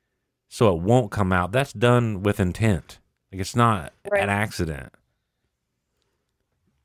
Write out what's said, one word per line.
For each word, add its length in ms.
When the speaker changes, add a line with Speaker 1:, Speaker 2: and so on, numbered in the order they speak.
Speaker 1:
so 260
it 80
won't 300
come 200
out. 200
That's 200
done 520
with 160
intent. 580
Like, 100
it's 140
not 380
Speaker 2:
Right. 140
Speaker 1:
an 40
accident. 640